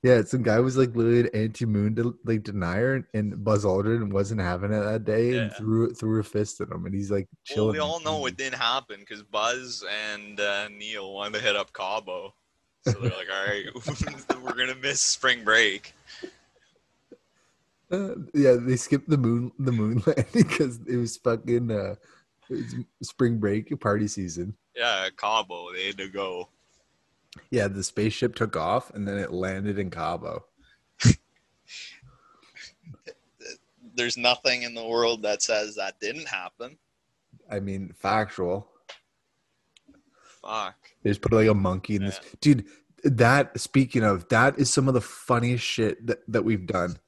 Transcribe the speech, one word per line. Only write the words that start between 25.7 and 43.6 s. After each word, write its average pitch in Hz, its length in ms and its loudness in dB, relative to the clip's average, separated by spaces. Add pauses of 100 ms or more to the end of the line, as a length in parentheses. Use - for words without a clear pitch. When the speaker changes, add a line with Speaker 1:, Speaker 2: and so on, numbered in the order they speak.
Speaker 2:
they 92 160 -6
had 101 120 -6
to 98 100 -8
go. 92 400 -6 (1000)
Speaker 1:
Yeah, 110 180 2
the 98 160 -4
spaceship 107 520 0
took 110 200 -2
off 92 360 0
and 101 160 -6
then 101 100 -2
it 98 140 -4
landed 95 480 -2
in 92 100 -4
Cabo. 82 560 -6 (3500)
Speaker 2:
There's 120 220 0
nothing 123 460 2
in 120 100 -10
the 117 120 -8
world 117 380 2
that 104 180 0
says 107 340 0
that 98 240 -6
didn't 135 280 -6
happen. 110 500 -12 (720)
Speaker 1:
I 104 80 -2
mean, 98 360 -6
factual. 101 720 -2 (1700)
Speaker 2:
Fuck. 104 340 -8 (280)
Speaker 1:
They 101 80 2
just 101 100 -2
put, 113 120 2
like, 110 140 8
a 110 60 6
monkey 95 440 0
in 95 80 -2
this. 98 180 -6
Speaker 2:
Yeah. - 60 -20 (120)
Speaker 1:
Dude, 135 240 4 (380)
that, 127 560 4
speaking 131 440 2